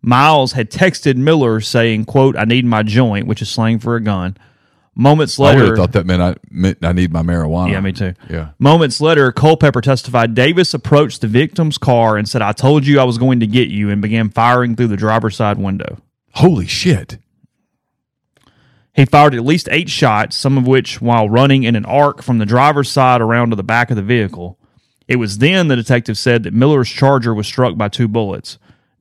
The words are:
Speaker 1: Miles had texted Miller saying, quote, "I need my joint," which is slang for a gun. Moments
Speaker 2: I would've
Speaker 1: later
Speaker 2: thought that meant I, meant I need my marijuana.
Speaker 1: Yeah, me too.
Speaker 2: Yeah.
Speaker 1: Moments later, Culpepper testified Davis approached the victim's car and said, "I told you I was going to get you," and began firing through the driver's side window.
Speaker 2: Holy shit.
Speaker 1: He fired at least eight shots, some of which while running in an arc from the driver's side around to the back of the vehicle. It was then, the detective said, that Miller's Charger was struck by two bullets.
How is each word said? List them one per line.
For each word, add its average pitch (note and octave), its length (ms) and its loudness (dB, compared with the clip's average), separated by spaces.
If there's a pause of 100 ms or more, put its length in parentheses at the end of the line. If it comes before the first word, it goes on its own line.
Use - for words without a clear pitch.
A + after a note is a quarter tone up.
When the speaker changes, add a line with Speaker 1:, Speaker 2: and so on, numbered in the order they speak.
Speaker 1:
Miles C3+ 480 2
had A#2 180 -6
texted D#3 460 -2
Miller C3 440 0
saying, A2+ 440 -2
quote, C3+ 320 2
"I G#2 80 0
need B2 200 2
my A2 180 0
joint," G#2+ 440 0
which G#2+ 160 -4
is A2 60 -10
slang A2+ 300 -2
for A#2 180 -4
a A2+ 60 -4
gun. F#2+ 340 -4 (600)
Moments C#3+ 440 2
Speaker 2:
I - 20 2 (120)
would've C3+ 80 6
Speaker 1:
later A2+ 140 2
Speaker 2:
thought F2+ 160 0
that F#2 140 0
meant F2+ 160 0
I, F2+ 140 0 (140)
meant F#2 340 -2
I F2+ 80 0
need F2+ 200 0
my E2 100 -2
marijuana. E2+ 500 -2
Speaker 1:
Yeah, F#2+ 80 -4
me F#2+ 120 -4
too. F#2 220 -6 (160)
Speaker 2:
Yeah. D#2+ 200 -10 (100)
Speaker 1:
Moments D3 400 2
later, D3 320 2
Culpepper D3 480 2
testified A#2+ 540 0
Davis E3 380 0
approached D3 480 0
the A#2+ 60 -4
victim's D3 520 -2
car A#2 380 2
and A2 120 -4
said, A#2 140 -2
"I G#2 100 -2
told C#3 340 2
you C#3+ 140 4
I C3 40 4
was A#2+ 140 -2
going B2+ 220 0
to A2+ 60 0
get A2 220 0
you," G2+ 220 -2
and G2+ 120 -2
began A2 260 -2
firing A#2+ 480 0
through A#2+ 120 0
the G2+ 80 -2
driver's A2 400 -2
side G#2 220 -2
window. G2 400 -8 (360)
Speaker 2:
Holy D3 320 2
shit. - 520 -4 (1700)
Speaker 1:
He C#3 120 4
fired D3 300 4
at A#2 100 -4
least D3+ 280 0
eight E3 180 -4
shots, A2 460 0
some C#3 200 0
of B2+ 120 0
which - 320 0
while A#2 280 0
running C3+ 360 2
in A#2 100 0
an G2+ 100 -2
arc C#3+ 380 0
from A#2+ 160 -2
the G#2+ 80 -2
driver's C#3 420 2
side B2+ 320 2
around A#2 300 0
to A2 60 -4
the F#2+ 80 -8
back A#2 260 -2
of A#2+ 60 -2
the G2+ 60 -4
vehicle. G2 560 -4 (500)
It B2+ 80 0
was G#2 220 -4
then, E3+ 300 2
the C3+ 80 2
detective A#2+ 400 -2
said, A#2+ 280 0
that F2+ 100 -8
Miller's C3 340 2
Charger C3 460 0
was G#2 120 -6
struck A#2+ 300 -2
by G#2 120 -2
two A#2+ 180 -2
bullets. G#2 520 -6 (420)